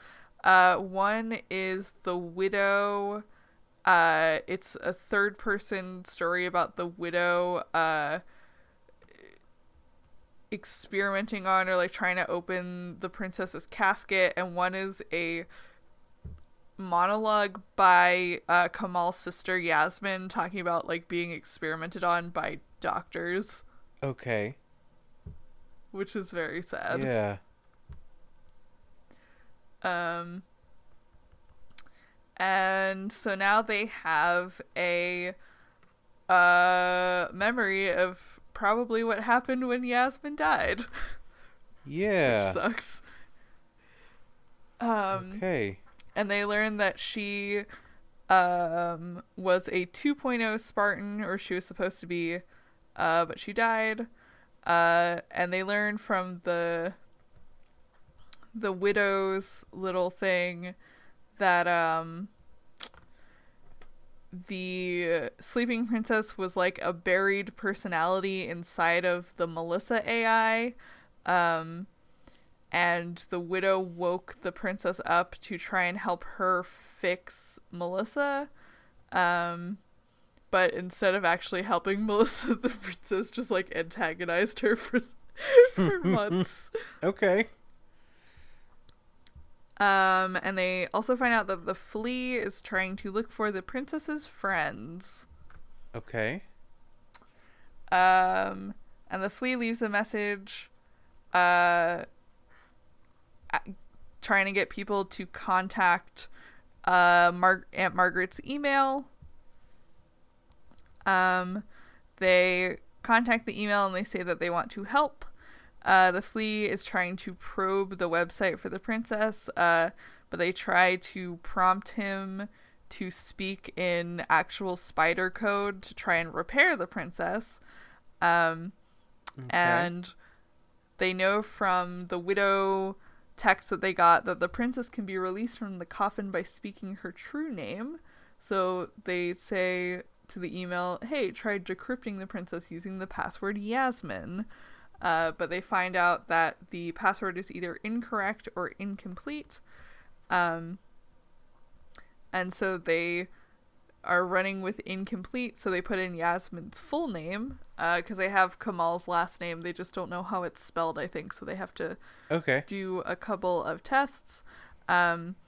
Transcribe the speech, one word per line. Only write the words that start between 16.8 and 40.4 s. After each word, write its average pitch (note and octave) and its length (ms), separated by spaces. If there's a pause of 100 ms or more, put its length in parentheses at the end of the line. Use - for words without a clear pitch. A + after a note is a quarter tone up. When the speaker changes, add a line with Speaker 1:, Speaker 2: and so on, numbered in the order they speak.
Speaker 1:
by, F3+ 720
uh, F3 220
Kamal's F3+ 480
sister F#3 400
Yasmin F3+ 720
talking F#3 300
about, F3 280
like, E3+ 200
being F3 240
experimented D#3+ 720
on F3 260
by D#3+ 300 (200)
doctors. F3 840 (400)
Speaker 2:
Okay. A#2+ 520 (1400)
Speaker 1:
Which G3 240
is G3 160
very E3+ 300
sad. - 420
Speaker 2:
Yeah. G#2+ 340 (2500)
Speaker 1:
Um, F3 600 (1900)
and F#3+ 720
so G3+ 240
now G3 260
they G#3+ 240
have F3 760 (140)
a, F3+ 580 (960)
uh, F3+ 1040
memory G3 640
of - 460 (140)
probably A3+ 500
what A3+ 200
happened B3+ 440
when B3 160
Yasmin B3+ 520
died. D4+ 540